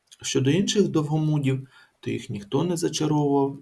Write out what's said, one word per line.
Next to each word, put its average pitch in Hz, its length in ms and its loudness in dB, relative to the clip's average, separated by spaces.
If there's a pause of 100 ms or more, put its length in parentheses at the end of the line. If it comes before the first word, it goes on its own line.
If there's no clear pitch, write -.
(220)
Щодо 131 280 0
інших 196 380 2
довгомудів, 147 800 0 (320)
то 117 120 -8
їх 113 180 -8
ніхто 120 340 -4
не 175 140 0
зачаровував, 147 840 0